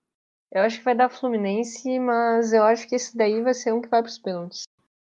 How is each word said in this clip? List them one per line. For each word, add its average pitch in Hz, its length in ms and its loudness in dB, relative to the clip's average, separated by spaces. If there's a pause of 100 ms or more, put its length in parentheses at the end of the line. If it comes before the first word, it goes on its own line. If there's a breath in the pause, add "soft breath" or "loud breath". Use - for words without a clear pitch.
(520)
Eu 190 100 0
acho 226 160 0
que - 60 -18
vai 247 100 2
dar 247 160 2
Fluminense, 233 920 -4
mas 233 520 0
eu 220 120 6
acho 226 240 4
que - 80 -4
esse 247 200 -6
daí 220 260 2
vai 254 120 0
ser 240 200 -4
um 233 80 -2
que 233 60 -12
vai 233 160 2
pros 226 140 -12
pênaltis. 175 460 -8 (380)